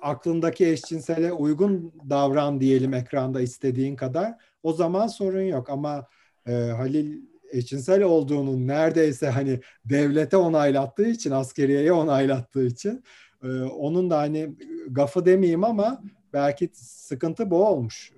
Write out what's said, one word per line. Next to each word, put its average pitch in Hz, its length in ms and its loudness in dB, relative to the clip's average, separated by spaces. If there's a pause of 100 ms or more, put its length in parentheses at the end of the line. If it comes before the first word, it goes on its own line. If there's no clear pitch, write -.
aklındaki 165 640 -2
eşcinsele 160 640 -2
uygun 165 600 0 (180)
davran 143 500 0
diyelim 131 340 2
ekranda 131 460 -4
istediğin 131 560 -2
kadar. 160 380 -4 (280)
O 160 100 -2
zaman 175 340 0
sorun 190 360 -4
yok 147 280 -4
ama, 143 360 -6 (400)
e, 120 60 -4
Halil 131 680 -2 (320)
eşcinsel 135 500 0
olduğunun 139 640 2
neredeyse 156 600 2
hani 131 320 -2 (240)
devlete 143 520 2
onaylattığı 151 720 2
için, 226 220 -2
askeriyeye 139 640 2
onaylattığı 135 720 0
için, 202 380 -6 (380)
e, 131 60 -10 (140)
onun 151 480 -2
da 156 80 2
hani 151 320 -2 (400)
gafı 139 360 0
demeyeyim 185 380 4
ama 226 380 0 (300)
belki 143 420 0
sıkıntı 165 760 -6
bu 180 160 4
olmuş, 139 520 -2